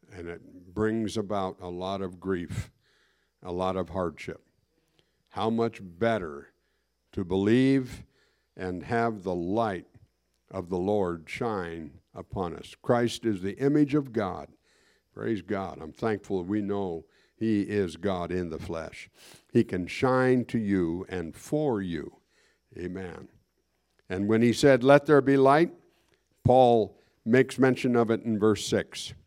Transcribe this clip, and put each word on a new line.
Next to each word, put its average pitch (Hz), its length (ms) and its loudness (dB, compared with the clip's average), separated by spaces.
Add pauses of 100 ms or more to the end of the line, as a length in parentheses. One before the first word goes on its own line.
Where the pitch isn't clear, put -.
(120)
and 90 160 -14
it 87 460 -16
brings 107 440 -2
about 98 420 -4
a 90 100 -12
lot 92 320 -6
of 92 180 -8
grief, 87 520 -4 (720)
a 90 80 -10
lot 92 240 -2
of 90 140 -4
hardship. 82 520 -6 (920)
How 104 160 0
much 113 320 -2
better 87 720 -4 (580)
to 98 120 -6
believe 123 800 2 (520)
and 90 280 -6
have 117 400 -2
the 92 120 -4
light 95 520 -4 (640)
of 92 180 -8
the 92 80 -2
Lord 90 500 -2
shine 85 640 -8 (240)
upon 90 400 -8
us. - 260 -18
Christ 120 440 0
is 104 160 -2
the 98 180 -8
image 143 340 2
of 139 180 -2
God. 92 380 -6 (640)
Praise 110 280 -4
God. 92 380 -8
I'm 78 140 -14
thankful 101 500 -4
we 104 180 -2
know 98 440 -6 (300)
He 110 260 0
is 95 340 -2
God 87 360 -4
in 90 180 -4
the 78 80 -8
flesh. 82 520 -10 (440)
He 117 100 6
can 90 240 -4
shine 127 580 2
to 120 120 -4
you 92 500 0
and 85 280 -8
for 147 460 -2
you. 82 360 -8 (600)
Amen. 90 520 -10 (800)
And 95 180 -4
when 110 140 4
he 120 120 6
said, 131 300 6
"Let 143 220 8
there 147 160 6
be 135 160 4
light," 139 340 6 (720)
Paul 120 560 4 (260)
makes 127 340 4
mention 127 360 2
of 117 140 4
it 113 140 0
in 110 160 -2
verse 104 260 2
six - 480 -4 (140)